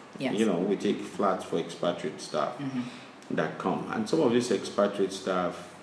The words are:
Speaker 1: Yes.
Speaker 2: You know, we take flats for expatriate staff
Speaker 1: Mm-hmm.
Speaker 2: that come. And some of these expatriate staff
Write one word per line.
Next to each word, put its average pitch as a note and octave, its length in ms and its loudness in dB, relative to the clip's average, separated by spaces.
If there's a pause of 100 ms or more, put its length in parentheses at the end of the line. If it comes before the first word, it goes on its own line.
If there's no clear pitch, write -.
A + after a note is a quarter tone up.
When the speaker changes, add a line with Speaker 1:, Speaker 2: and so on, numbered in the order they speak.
(180)
Speaker 1:
Yes. B2+ 220 0
Speaker 2:
You A2+ 60 6
know, F#2+ 100 4
we F#2+ 220 2
take F#2+ 240 0
flats F#2+ 420 0
for - 160 -2
expatriate - 600 -2
staff - 360 -2
Speaker 1:
Mm-hmm. - 760 -6
Speaker 2:
that E2 220 0
come. F2 340 0
And A2 160 -2
some D#3+ 140 4
of B2+ 100 6
these A#2+ 180 4
expatriate G2+ 640 2
staff F2+ 560 -2 (160)